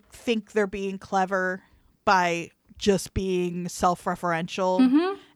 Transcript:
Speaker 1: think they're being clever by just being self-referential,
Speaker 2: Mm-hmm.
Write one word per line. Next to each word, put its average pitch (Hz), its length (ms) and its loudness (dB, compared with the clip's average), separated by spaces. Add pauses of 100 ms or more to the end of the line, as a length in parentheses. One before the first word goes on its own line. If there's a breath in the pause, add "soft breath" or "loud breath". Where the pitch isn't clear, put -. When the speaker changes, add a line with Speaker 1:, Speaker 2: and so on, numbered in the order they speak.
(100)
Speaker 1:
think - 420 -4
they're 208 140 2
being 196 320 -6
clever 190 640 -2 (420 soft breath)
by 175 460 2 (260)
just - 380 0
being 180 540 -2
self-referential, 180 1120 -2
Speaker 2:
Mm-hmm. 302 340 2 (220 loud breath)